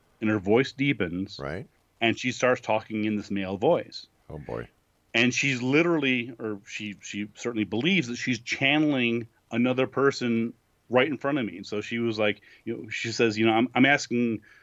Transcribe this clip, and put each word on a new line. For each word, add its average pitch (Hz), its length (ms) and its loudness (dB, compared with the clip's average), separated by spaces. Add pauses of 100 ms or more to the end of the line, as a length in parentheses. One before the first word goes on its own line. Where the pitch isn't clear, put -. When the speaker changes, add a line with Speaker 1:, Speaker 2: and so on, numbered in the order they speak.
(200)
Speaker 1:
and 110 80 -2
her 107 100 2
voice 107 340 2
deepens. 101 720 -4
Speaker 2:
Right. 80 240 -8 (320)
Speaker 1:
And 113 200 0
she 127 120 -4
starts 123 300 2
talking 110 460 -2
in 107 100 0
this 98 140 -8
male 98 260 -4
voice. 127 500 0 (220)
Speaker 2:
Oh, 80 80 -12
boy. 60 320 -10 (460)
Speaker 1:
And 120 180 4
she's 131 300 -2
literally, 135 760 2
or 110 280 -6
she, 107 340 -10
she 104 360 -8
certainly 117 280 -2
believes 120 440 0
that 120 80 -6
she's 120 240 -4
channeling 135 880 0 (220)
another 127 360 2
person 120 640 0 (380)
right 127 180 4
in 139 80 -4
front 139 220 -2
of 117 80 -2
me. 85 100 -8
And 98 100 -14
so 104 140 -6
she 117 180 -6
was 117 200 -2
like, 107 240 0 (240)
you 113 100 -6
know, - 140 -14
she 113 220 -6
says, 110 260 2
you 110 80 4
know, 113 80 6
"I'm, 120 200 4
I'm 127 120 6
asking, 120 560 0 (200)